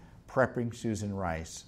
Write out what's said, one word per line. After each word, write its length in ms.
prepping 460
Susan 380
Rice 540